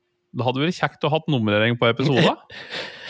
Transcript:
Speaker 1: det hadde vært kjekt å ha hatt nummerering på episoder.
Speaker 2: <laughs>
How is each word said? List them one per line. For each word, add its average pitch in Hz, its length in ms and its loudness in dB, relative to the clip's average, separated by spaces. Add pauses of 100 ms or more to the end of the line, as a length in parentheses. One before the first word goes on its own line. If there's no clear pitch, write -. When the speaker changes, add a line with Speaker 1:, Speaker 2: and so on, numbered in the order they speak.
(340)
Speaker 1:
det 123 120 -4
hadde 127 160 -2
vært 175 180 -2
kjekt - 240 -4
å 151 60 2
ha 156 80 2
hatt 160 100 -6
nummerering 113 500 2
på 123 140 4
episoder. 139 480 2
Speaker 2:
<laughs> - 60 -20 (640)